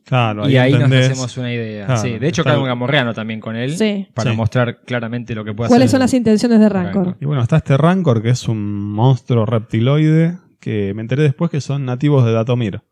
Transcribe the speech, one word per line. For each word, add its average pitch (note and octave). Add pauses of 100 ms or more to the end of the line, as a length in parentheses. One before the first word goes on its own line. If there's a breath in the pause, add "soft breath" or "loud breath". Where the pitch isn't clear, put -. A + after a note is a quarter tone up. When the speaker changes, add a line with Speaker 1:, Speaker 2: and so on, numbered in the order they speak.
Speaker 1:
Claro, A2+
Speaker 2:
Y C3+
ahí B2+
nos B2
Speaker 1:
entendés. C3
Speaker 2:
hacemos B2+
una B2
idea. G#2+
Speaker 1:
Claro, A2+
Speaker 2:
Sí, A#2
de B2
hecho E3+
Speaker 1:
está C3+
Speaker 2:
cae A#2+
Speaker 1:
el -
Speaker 2:
un C3+
gamorreano B2
también A2
con A2
él C3+
Speaker 3:
Sí. G3+
Speaker 2:
para A#2
Speaker 1:
Sí. A2
Speaker 2:
mostrar A#2
claramente A#2
lo G#2+
que G#2+
puede A2+
Speaker 3:
¿Cuáles B3
Speaker 2:
hacer B3
Speaker 3:
son C4
las C4
intenciones A3
de G#3+
Rancor? F#3
Speaker 2:
Rancor. F3+
Speaker 1:
Y C#3+
bueno, C#3+
está D#3+
este C#3
Rancor D3+
que A2+
es -
un A2+ (340)
monstruo A#2
reptiloide D3+ (220)
que G2+
me A2
enteré B2+
después D3+
que C#3+
son C#3
nativos B2+
de A2+
Datomir. A2+ (100)